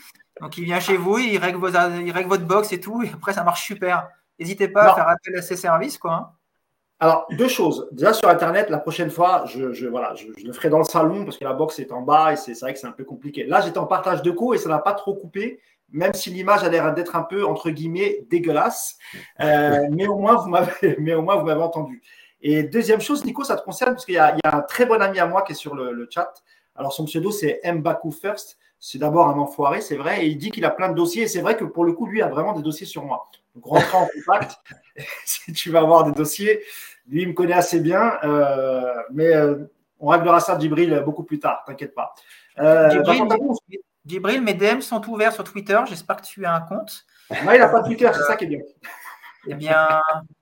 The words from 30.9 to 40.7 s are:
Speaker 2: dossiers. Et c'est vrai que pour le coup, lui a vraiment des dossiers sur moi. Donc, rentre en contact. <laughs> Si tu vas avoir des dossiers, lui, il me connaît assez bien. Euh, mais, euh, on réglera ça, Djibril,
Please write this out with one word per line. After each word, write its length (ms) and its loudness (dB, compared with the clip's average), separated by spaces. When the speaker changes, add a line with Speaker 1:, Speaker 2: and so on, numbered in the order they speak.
Speaker 2:
dossiers. 300 0
Et 40 -2
c'est 120 -6
vrai 160 0
que 80 -4
pour 200 -2
le 100 2
coup, 120 -8
lui 160 -2
a 60 0
vraiment 240 -2
des 100 -6
dossiers 240 -8
sur 180 -12
moi. 200 -8
Donc, 80 -20
rentre 320 2
en 100 4
contact. 580 -2
<laughs> 40 -20
Si 300 -8
tu 160 -8
vas 100 4
avoir 240 8
des 80 0
dossiers, 480 0
lui, 140 -2
il 60 -4
me 40 -4
connaît 220 0
assez 260 2
bien. 320 2
Euh, 680 0
mais, 240 4
euh, 380 0
on 100 -8
réglera 300 6
ça, 200 -2
Djibril, 440 2